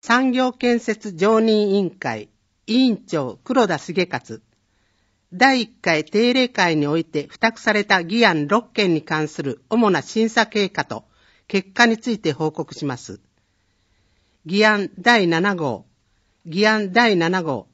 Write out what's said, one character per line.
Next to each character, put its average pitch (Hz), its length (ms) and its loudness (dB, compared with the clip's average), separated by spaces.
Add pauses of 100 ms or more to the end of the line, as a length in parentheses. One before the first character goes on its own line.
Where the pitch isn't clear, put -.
産 254 300 0
業 254 220 0
建 240 260 0
設 214 340 -8
常 208 260 2
任 214 300 2
委 196 60 2
員 196 160 0
会 113 380 -10 (360)
委 220 100 -2
員 247 220 2
長 135 460 -6
黒 247 240 2
田 170 100 -2
重 175 320 -4
勝、 113 320 -10 (920)
第 247 280 2
一 214 100 -6 (100)
回 156 220 0
定 240 300 0
例 254 160 0
会 175 260 0
に 147 120 0
お 151 100 0
い 165 80 -2
て 147 180 -6
付 - 140 -18
託 226 240 -2
さ 220 100 -2
れ 208 140 0
た 190 180 0
議 220 220 0
案 156 220 2
六 220 260 0
件 190 200 0
に 151 80 0
関 156 280 -4
す - 120 -12
る 139 280 -8
主 226 200 2
な 165 120 0
審 226 280 -2
査 220 160 0
経 208 220 -2
過 156 160 -6
と - 220 -10 (420)
結 196 220 -4
果 240 160 2
に 226 120 2
つ 233 140 -8
い 208 80 -4
て 151 140 -2
報 156 180 -4
告 156 220 -10
し - 120 -10
ま 131 120 -6
す。 - 240 -18 (1200)
議 196 200 2
案 208 240 2 (100)
第 214 280 2
七 180 280 0
号、 139 300 -6 (600)
議 175 220 0
案 214 240 0
第 226 240 2
七 175 280 0
号 131 300 -6